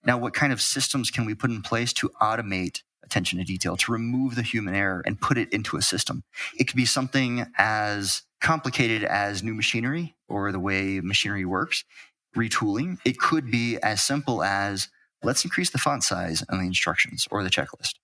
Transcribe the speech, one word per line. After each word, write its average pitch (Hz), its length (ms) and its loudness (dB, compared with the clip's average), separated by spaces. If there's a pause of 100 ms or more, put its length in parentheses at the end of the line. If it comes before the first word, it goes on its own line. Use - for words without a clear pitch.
Now, 120 100 4
what 117 200 -4
kind 143 180 2
of 110 80 -2
systems 131 480 0
can 117 160 0
we 107 80 -2
put 117 160 0
in 110 140 -4
place 117 300 0
to - 160 0 (120)
automate 104 600 0 (200)
attention - 360 -2
to 92 40 -2
detail, 90 320 -2
to 117 160 0
remove 120 440 0
the 120 80 -2
human 104 320 -2
error 95 280 0
and 104 160 -4
put - 160 2
it 113 160 0
into 104 260 -2
a - 40 0
system? - 420 0 (360)
It - 60 4
could - 100 -6
be 123 100 4
something 127 640 0 (100)
as 104 640 2 (180)
complicated 117 640 2
as 101 380 0
new 110 140 -4
machinery 127 600 -2 (120)
or 101 240 -2
the 95 80 -2
way 95 420 0
machinery 98 420 0
works, 92 400 0 (540)
retooling. 110 680 0
It 127 140 2
could 151 320 2
be 117 320 2
as 104 180 2
simple 139 440 0
as, 98 440 0 (360)
"Let's - 200 2
increase 180 280 0
the 135 80 -2
font 143 240 0
size 87 460 0
on 92 100 0
the 90 80 0
instructions - 640 0
or 101 120 0
the 92 60 -2
checklist." - 540 -2